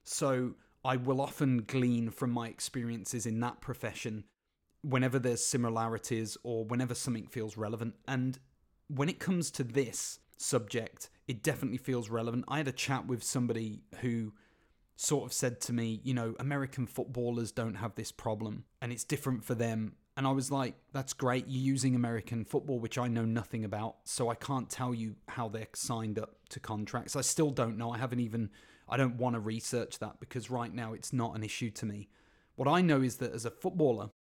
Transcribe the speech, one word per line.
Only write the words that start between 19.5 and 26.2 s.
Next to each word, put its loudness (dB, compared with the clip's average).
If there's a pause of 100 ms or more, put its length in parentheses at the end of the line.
them 0 (220)
and 0
I 4
was 2
like, 0 (160)
"That's -4
great. 2
You're 4
using 4
American 0
football, 0
which -4
I 2
know 2
nothing 0
about, -4
so 0
I 0
can't -2
tell -2
you -4 (120)
how -4
they're -6
signed -2
up -6 (140)